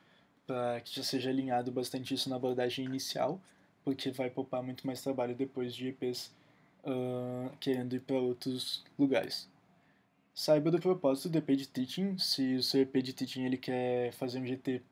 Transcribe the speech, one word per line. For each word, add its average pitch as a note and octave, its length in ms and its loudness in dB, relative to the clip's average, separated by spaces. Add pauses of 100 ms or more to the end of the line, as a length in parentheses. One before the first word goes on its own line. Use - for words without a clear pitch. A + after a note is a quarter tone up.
(460)
pra A#2+ 360 0
que - 120 -12
já C3+ 80 -4
seja C3 280 0
alinhado B2+ 420 0
bastante B2+ 420 -2
isso C3+ 140 -2
na C3 80 -2
abordagem B2 480 0
inicial, C3 560 -2 (420)
porque C3+ 300 -2
vai B2+ 180 -2
poupar C3 320 -4
muito B2+ 240 -8
mais B2+ 160 -4
trabalho B2 320 0
depois B2 400 -2
de B2+ 140 -4
E B2+ 40 -4
Ps, B2 380 -4 (540)
ah, B2+ 720 -2
querendo B2+ 380 0
ir B2+ 40 -2
pra C3+ 160 0
outros B2 680 0 (120)
lugares. C3 520 2 (880)
Saiba D3+ 360 4
do E3+ 80 6
propósito E3+ 520 2
do D#3+ 80 2
E - 20 4
P C#3 160 4
de C3+ 120 -4
Teaching, F3+ 500 -2
se C3 360 0
o B2+ 80 0
seu C3+ 200 4
E C3+ 40 6
P C3 160 2
de C3 100 -6
Teaching B2+ 320 -4
ele B2+ 120 0
quer B2 560 0
fazer B2 260 -4
um C3 80 -4
G B2+ 100 -2
T B2+ 360 -4